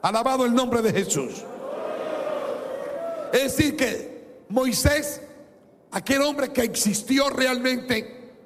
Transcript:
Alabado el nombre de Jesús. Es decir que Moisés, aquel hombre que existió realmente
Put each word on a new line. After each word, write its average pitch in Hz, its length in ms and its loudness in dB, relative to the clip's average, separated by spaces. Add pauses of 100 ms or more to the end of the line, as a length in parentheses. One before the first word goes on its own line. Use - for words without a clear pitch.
Alabado 240 440 2
el 233 80 4
nombre 240 280 2
de 214 120 4
Jesús. 139 500 -2 (1900)
Es 262 240 2
decir 294 180 4
que - 720 -6
Moisés, 254 720 2 (680)
aquel 269 300 2
hombre 285 320 0
que 247 80 2
existió 247 680 2
realmente 254 1000 0 (140)